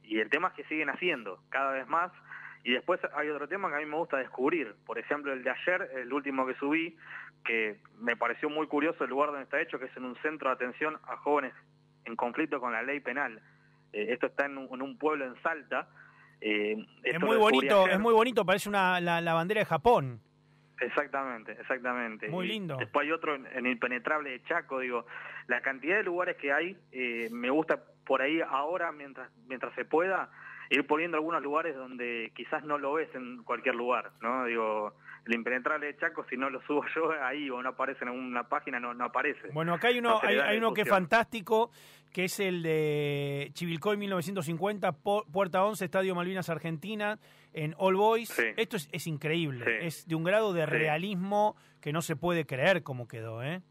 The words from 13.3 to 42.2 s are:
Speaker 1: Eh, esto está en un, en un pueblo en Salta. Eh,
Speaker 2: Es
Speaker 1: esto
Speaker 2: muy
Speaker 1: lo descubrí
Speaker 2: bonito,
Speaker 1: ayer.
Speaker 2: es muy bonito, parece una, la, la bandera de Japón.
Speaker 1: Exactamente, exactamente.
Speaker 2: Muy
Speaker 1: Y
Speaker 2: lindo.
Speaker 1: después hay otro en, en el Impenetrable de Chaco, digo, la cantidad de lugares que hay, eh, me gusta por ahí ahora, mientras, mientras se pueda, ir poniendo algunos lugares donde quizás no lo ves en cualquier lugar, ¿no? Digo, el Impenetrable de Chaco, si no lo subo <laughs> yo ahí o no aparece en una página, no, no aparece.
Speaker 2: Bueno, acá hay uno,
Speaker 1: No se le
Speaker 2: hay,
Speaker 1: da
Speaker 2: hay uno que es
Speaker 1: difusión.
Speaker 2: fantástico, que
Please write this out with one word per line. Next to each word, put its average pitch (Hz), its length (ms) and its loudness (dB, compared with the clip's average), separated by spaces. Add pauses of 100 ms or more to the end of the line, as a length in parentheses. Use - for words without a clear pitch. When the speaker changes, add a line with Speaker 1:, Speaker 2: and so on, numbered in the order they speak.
Speaker 1:
Eh, 107 180 -2
esto 123 180 0
está 143 180 -2
en 139 120 -6
un, 131 140 -10
en 127 100 -8
un 135 140 -8
pueblo 147 280 0
en 123 180 -8
Salta. 147 460 -4 (520)
Eh, 107 360 0 (260)
Speaker 2:
Es 127 120 0
Speaker 1:
esto 175 120 0
Speaker 2:
muy 226 100 4
Speaker 1:
lo 214 60 8
descubrí 226 140 8
Speaker 2:
bonito, 208 260 6
Speaker 1:
ayer. 185 120 6
Speaker 2:
es 196 60 4
muy 226 140 6
bonito, 220 320 6
parece 190 220 2
una, 185 320 4
la, 170 200 2
la 165 140 2
bandera 180 260 2
de 190 40 4
Japón. 151 560 4 (600)
Speaker 1:
Exactamente, 127 720 -2
exactamente. 120 760 -4
Speaker 2:
Muy 180 180 -4
Speaker 1:
Y - 40 -4
Speaker 2:
lindo. 185 260 -4
Speaker 1:
después 143 300 0
hay 156 60 0
otro 160 220 0
en, 131 120 -8
en 127 200 -4
el 127 60 2
Impenetrable 131 580 -2
de 123 140 -10
Chaco, 160 360 -2
digo, 123 260 -4 (400)
la 123 160 0
cantidad 135 340 0
de 214 60 2
lugares 180 340 0
que 139 160 -2
hay, 165 240 0 (160)
eh, 117 400 -2
me 120 180 -4
gusta 147 320 2 (220)
por 131 180 2
ahí 156 240 2
ahora, 160 460 -2
mientras, 135 380 -14 (180)
mientras 127 260 -8
se 127 100 -4
pueda, 170 460 2 (400)
ir 139 160 4
poniendo 160 300 0
algunos 156 260 0
lugares 151 320 0
donde 120 600 -6
quizás 139 280 -6
no 147 140 -2
lo 139 160 -2
ves 160 200 -2
en 123 280 -12
cualquier 120 320 -2
lugar, 120 460 0
¿no? 127 240 0
Digo, 110 500 0 (300)
el 113 100 0
Impenetrable 127 520 -2
de 143 100 -8
Chaco, 160 320 -4
si 131 80 -4
no 135 140 -2
lo 127 160 -8
subo 147 220 2
<laughs> - 60 -6
yo 160 160 2 (120)
ahí 143 260 -4
o 123 140 -6
no 131 80 -2
aparece 131 340 -4
en 123 60 -2
una 123 380 -4
página, 143 300 -2
no, 120 140 -4
no 123 140 -2
aparece. 127 460 -2
Speaker 2:
Bueno, 165 220 0
acá 226 140 2
hay 247 100 4
uno, 233 120 2
Speaker 1:
No 220 100 6
se - 60 2
le 202 60 4
Speaker 2:
hay, - 60 4
Speaker 1:
da - 100 2
Speaker 2:
hay 214 100 2
uno 226 160 2
que 214 80 0
es - 20 2
Speaker 1:
difusión. 190 200 4
Speaker 2:
fantástico, 220 680 2 (420)
que 180 120 0